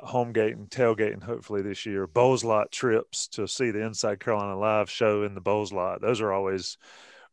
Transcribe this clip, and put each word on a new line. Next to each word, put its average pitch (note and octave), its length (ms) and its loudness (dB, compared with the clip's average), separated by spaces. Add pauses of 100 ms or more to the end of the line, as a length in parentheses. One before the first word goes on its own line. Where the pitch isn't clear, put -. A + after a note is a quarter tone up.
home A#2+ 260 -2
gate A2 240 2
and G#2 140 -14
tailgate, A2 420 2
and G#2 100 -10
hopefully G#2+ 400 -6
this G2 240 -6
year, G2 200 -4
Bowes B2 380 4
Lot G#2+ 260 2
trips - 580 0
to G#2 200 -6
see A#2+ 240 -2
the G#2 120 -2
Inside G#2+ 360 -2
Carolina G2+ 360 0
Live G#2+ 320 2
show G#2 360 2
in G2+ 100 -4
the F#2+ 60 -10
Bowes G2+ 320 0
Lot. F#2 280 -2
Those A2 200 0
are G#2+ 120 0
always F#2+ 460 -2 (540)